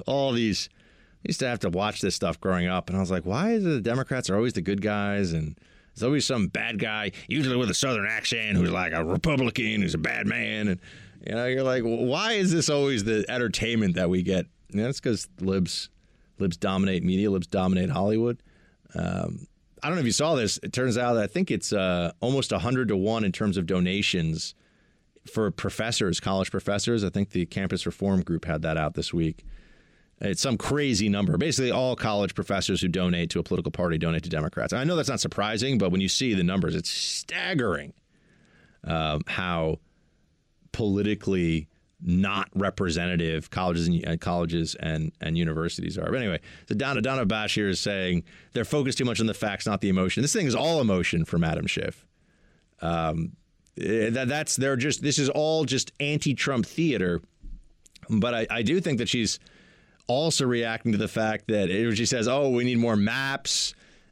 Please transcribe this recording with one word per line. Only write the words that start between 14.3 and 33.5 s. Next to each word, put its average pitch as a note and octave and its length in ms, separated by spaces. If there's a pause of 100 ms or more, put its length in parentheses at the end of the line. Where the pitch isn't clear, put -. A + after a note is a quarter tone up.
And G2+ 100
that's B2+ 180
'cause A2+ 300 (120)
libs, F#2+ 500 (480)
libs F#2+ 180
dominate F#2+ 480
media, F#2+ 260
libs F#2 180
dominate F#2 420
Hollywood. A2 520 (520)
Um, G1+ 520 (380)
I D3 40
don't F#3 80
know E3+ 60
if B2 40
you A2 60
saw D3+ 240
this. A2 260
It G2 100
turns B2+ 240
out B2 180
that G#2+ 100
I - 20
think F3+ 240
it's, A2 220
uh, F2+ 480
almost B2+ 320
a F#2 80
hundred B2 260
to G#2 100
one G#2+ 280
in F#2 80
terms G2+ 240
of F2+ 100
donations F2+ 880 (720)
for G#2+ 240
professors, A2 680
college F#2+ 320
professors. G2+ 500
I F#2+ 60
think G2 220
the F2 160
Campus F#2+ 380
Reform F#2+ 380
Group E2 220
had F2+ 180
that D#2+ 140
out D#2 180
this - 180
week. D#2+ 320 (760)
It's F#2+ 200
some B2+ 160
crazy B2+ 520
number. G2+ 280
Basically, C3 360
all B2+ 240
college G2+ 400
professors F#2+ 440
who F#2 60
donate F2 440
to F2 100
a - 20
political F2 300